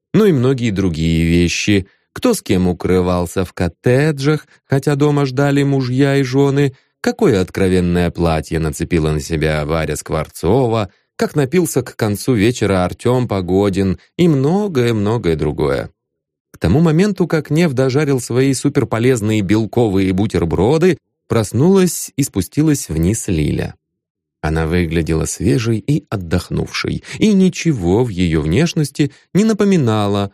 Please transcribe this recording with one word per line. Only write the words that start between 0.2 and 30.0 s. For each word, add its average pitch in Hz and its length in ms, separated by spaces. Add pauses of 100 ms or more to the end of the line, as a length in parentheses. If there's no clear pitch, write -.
и 190 60
многие 120 400
другие 82 540
вещи. 87 600 (260)
Кто 247 220
с - 80
кем 92 240
укрывался 90 800
в - 80
коттеджах, 139 960 (160)
хотя 139 320
дома 143 280
ждали 139 380
мужья 139 540
и 139 80
жены, 139 500 (260)
какое 196 400
откровенное 90 680
платье 80 480
нацепила 78 540
на 76 80
себя 76 440
Варя 76 300
Скворцова, 104 960 (240)
как - 220
напился 143 460
к - 120
концу 107 400
вечера 98 500
Артем 120 440
Погодин 95 680 (180)
и 175 100
многое-многое 123 1080
другое. 73 540 (680)
К - 20
тому 104 220
моменту, 170 460
как 156 240
Нев 156 240
дожарил 135 440
свои 131 360
суперполезные 120 880
белковые 98 720
бутерброды, 92 840 (320)
проснулась 160 880
и - 60
спустилась 143 680
вниз 82 400
Лиля. 73 460 (640)
Она 80 260
выглядела 80 600
свежей 117 500 (100)
и 151 220
отдохнувшей, - 960 (140)
и 214 160
ничего 131 680
в 123 40
ее 87 320
внешности 143 720 (220)
не 190 100
напоминало 113 880